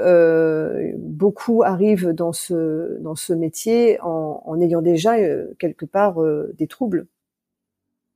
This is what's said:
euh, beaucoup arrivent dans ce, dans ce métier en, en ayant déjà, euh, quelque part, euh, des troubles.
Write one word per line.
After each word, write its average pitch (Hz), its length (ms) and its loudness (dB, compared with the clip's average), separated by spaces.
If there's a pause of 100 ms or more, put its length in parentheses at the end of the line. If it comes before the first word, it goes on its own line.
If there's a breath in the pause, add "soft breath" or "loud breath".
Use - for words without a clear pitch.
euh, 165 920 2
beaucoup 196 680 0
arrivent 185 480 2
dans 170 200 -2
ce, 165 680 -4
dans 160 140 -8
ce - 180 -4
métier 220 680 0
en, 160 440 -6
en 165 160 -2
ayant 170 200 2
déjà, 175 360 2
euh, 143 420 -2
quelque 160 260 -6
part, 196 380 0
euh, 151 340 -2
des 156 100 -4
troubles. 196 400 -4 (1080)